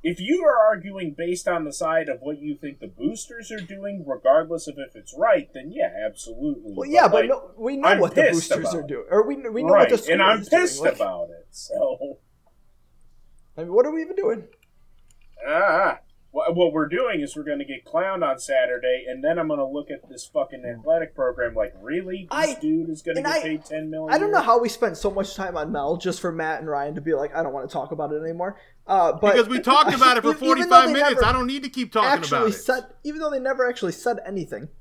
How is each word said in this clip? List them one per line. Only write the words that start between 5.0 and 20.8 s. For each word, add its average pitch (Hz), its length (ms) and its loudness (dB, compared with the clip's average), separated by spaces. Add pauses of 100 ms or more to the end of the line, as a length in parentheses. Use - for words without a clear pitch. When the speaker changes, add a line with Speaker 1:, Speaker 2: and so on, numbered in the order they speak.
Speaker 1:
right, 165 360 2
then 139 200 -14
yeah, - 180 -4 (160)
absolutely. 247 680 -8
Speaker 2:
Well, 262 140 -6
yeah, 330 140 6
Speaker 1:
But, 269 100 6
Speaker 2:
but 302 80 4
Speaker 1:
like, 240 80 2
Speaker 2:
no, - 300 -2
we 254 180 -4
know 285 120 2
Speaker 1:
I'm 302 120 6
Speaker 2:
what - 140 2
the 285 80 4
Speaker 1:
pissed 247 100 6 (180)
Speaker 2:
boosters - 100 0
Speaker 1:
about 180 160 -4
Speaker 2:
are 160 40 -4
Speaker 1:
it. 143 80 -10
Speaker 2:
doing, 127 220 -8
or 214 160 4
we, 277 100 -4
we 240 260 -6
know 311 120 6
Speaker 1:
Right, 302 60 8
Speaker 2:
what - 100 6
the - 80 4
school - 160 0
Speaker 1:
and 190 80 2
I'm 208 180 4
Speaker 2:
is - 80 -14
doing, 349 140 6
Speaker 1:
pissed - 180 -2
Speaker 2:
like, - 160 0
Speaker 1:
about - 340 -4
it. - 200 -20
So, - 680 -6 (1400)
Speaker 2:
I 160 40 -8
mean, 170 120 -8
what 240 100 6
are 302 80 -4
we 320 80 -6
even 349 160 -8
doing? 226 280 -4 (1040)
Speaker 1:
Ah, 170 520 2 (340)
wha-, 151 200 -2
what 170 200 4
we're 151 160 0
doing 170 320 -2
is - 160 -8
we're 151 80 -10
gonna 143 220 -6
get 135 180 -14
clowned 185 420 -2
on 131 120 -2
Saturday, 127 680 0
and 127 160 -10
then 165 160 0
I'm 156 100 -2
gonna 139 200 -2
look 147 220 -8
at - 180 -14
this - 240 -18
fucking - 320 -4
athletic 131 500 -2